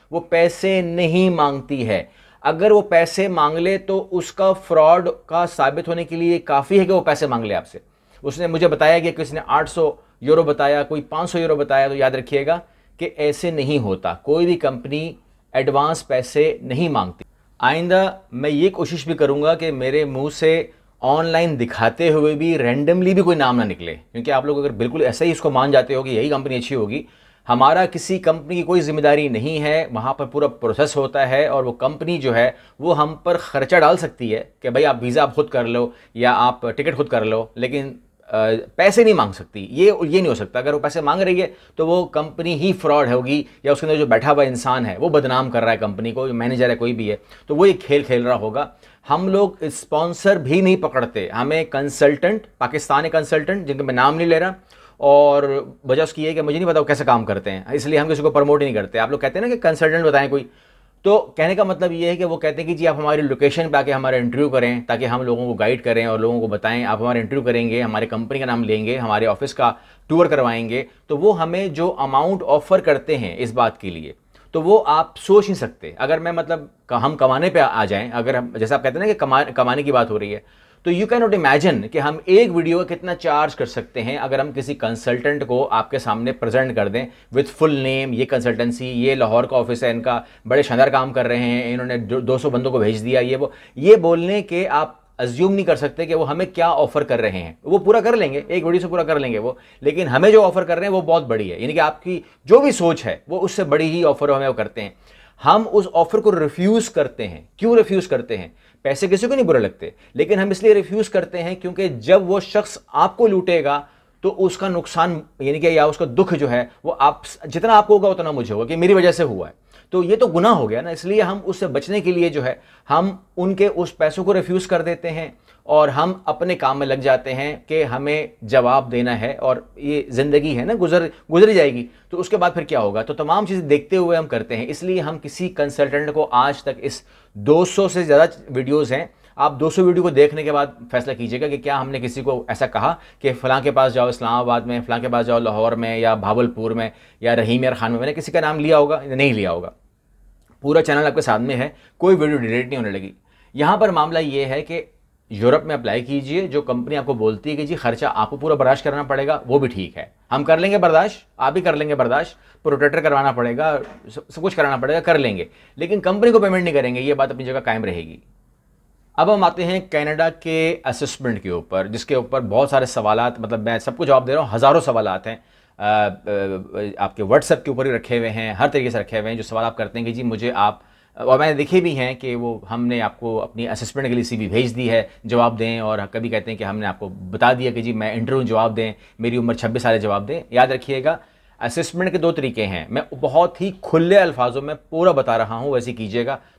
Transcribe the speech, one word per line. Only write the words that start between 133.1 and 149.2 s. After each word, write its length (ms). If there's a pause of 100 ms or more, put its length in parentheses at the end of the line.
तमाम 320
चीज़ें 220
देखते 280
हुए 200
हम 100
करते 300
हैं। 100
इसलिए 340
हम 180
किसी 320
कंसल्टेंट 600
को 140
आज 400
तक, 160
इस 220 (340)
दो 300
सौ 220
से 160
ज़्यादा 240 (220)
वीडियोज़ 440
हैं, 140 (300)
आप 140
दो 180
सौ 120
वीडियो 200
को 80
देखने 340
के 80
बाद 240 (160)
फैसला 220
कीजिएगा 340
कि 100
क्या 180
हमने 240
किसी 220
को 280
ऐसा 180
कहा 280 (260)
कि 120
फ़लाँ 280
के 80
पास 220
जाओ 160
इस्लामाबाद 580
में, 140
फ़लाँ 200
के 80
पास 180
जाओ 140
लाहौर 360
में 220
या 180
भावलपुर 580
में 160 (320)
या 120
रहीम 300
यार 100
खान 180
में। 80
मैंने 120
किसी 200
का 80
नाम 180
लिया 180
होगा? 260
नहीं 300